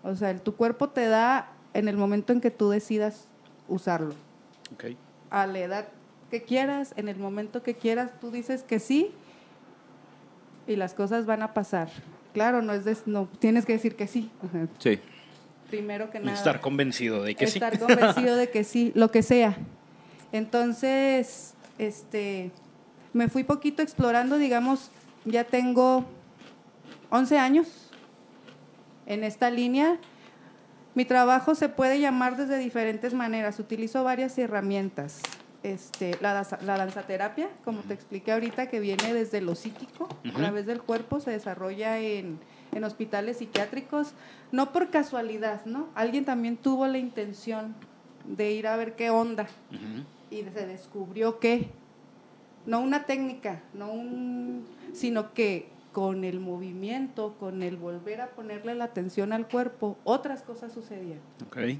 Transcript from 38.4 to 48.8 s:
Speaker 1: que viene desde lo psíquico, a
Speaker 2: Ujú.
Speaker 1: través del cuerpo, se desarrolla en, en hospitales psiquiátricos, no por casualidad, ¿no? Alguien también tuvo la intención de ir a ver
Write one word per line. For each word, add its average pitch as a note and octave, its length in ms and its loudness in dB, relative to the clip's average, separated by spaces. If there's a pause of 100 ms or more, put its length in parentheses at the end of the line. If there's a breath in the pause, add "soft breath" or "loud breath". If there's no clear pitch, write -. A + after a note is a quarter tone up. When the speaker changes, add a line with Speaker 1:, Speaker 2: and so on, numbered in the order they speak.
Speaker 1:
que A#3+ 100 -4
viene G#3 360 -2
desde A3 260 0
lo E3+ 160 -2
psíquico, - 520 -10 (160)
a A#2+ 40 -6
Speaker 2:
Ujú. - 100 -6
Speaker 1:
través G3+ 280 0
del A#3 160 -4
cuerpo, A3+ 380 -2
se B3+ 120 -4
desarrolla G#3 680 -4
en, G3 400 -4 (340 loud breath)
en G#3+ 120 -4
hospitales G#3+ 540 -4
psiquiátricos, C4 760 -4 (400 loud breath)
no C4+ 200 0
por F4+ 180 0
casualidad, A3 720 -2
¿no? C4+ 320 -6
Alguien A#3+ 280 0
también A#3 320 -2
tuvo C4 300 2
la C4 120 0
intención A3 760 -6 (500)
de G#3 280 -2
ir A3 160 -2
a A3 80 0
ver A3+ 180 -4